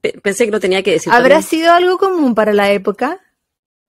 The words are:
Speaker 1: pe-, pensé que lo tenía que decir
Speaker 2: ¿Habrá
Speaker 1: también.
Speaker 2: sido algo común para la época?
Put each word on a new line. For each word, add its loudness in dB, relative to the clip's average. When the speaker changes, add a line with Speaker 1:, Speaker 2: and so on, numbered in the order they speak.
Speaker 1:
pe-, -6
pensé -2
que -2
lo -4
tenía -2
que -2
decir -2
Speaker 2:
¿Habrá 4
Speaker 1:
también. 0
Speaker 2:
sido 0
algo 2
común 0
para 0
la 2
época? -4